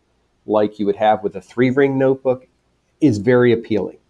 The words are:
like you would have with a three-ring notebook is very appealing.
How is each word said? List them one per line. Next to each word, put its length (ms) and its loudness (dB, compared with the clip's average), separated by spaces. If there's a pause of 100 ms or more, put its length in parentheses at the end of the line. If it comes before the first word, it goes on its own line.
(440)
like 340 -2
you 60 -6
would 120 -2
have 260 0
with 140 -6
a 40 -16
three-ring 560 0
notebook 500 -2 (540)
is 160 2
very 340 2
appealing. 460 -2 (140)